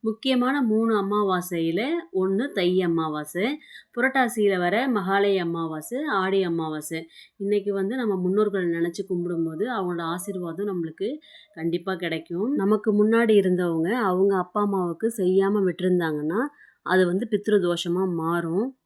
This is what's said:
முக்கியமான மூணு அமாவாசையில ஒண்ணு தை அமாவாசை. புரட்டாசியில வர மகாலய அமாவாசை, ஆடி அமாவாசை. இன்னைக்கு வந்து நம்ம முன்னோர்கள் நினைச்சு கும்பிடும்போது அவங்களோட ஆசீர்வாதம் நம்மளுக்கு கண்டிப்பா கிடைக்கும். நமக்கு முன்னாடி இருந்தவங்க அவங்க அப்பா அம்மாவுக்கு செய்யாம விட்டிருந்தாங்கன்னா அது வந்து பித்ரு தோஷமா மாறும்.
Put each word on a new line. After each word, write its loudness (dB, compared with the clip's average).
முக்கியமான 0
மூணு 2
அமாவாசையில 0
ஒண்ணு 0
தை 0
அமாவாசை. -2
புரட்டாசியில 2
வர 2
மகாலய 2
அமாவாசை, -4
ஆடி 0
அமாவாசை. -4
இன்னைக்கு 0
வந்து -2
நம்ம -2
முன்னோர்கள் 0
நினைச்சு -2
கும்பிடும்போது -4
அவங்களோட -4
ஆசீர்வாதம் -6
நம்மளுக்கு -4
கண்டிப்பா -4
கிடைக்கும். -4
நமக்கு 0
முன்னாடி 4
இருந்தவங்க 2
அவங்க 2
அப்பா -2
அம்மாவுக்கு 0
செய்யாம 4
விட்டிருந்தாங்கன்னா 0
அது 4
வந்து 0
பித்ரு 2
தோஷமா 0
மாறும். 0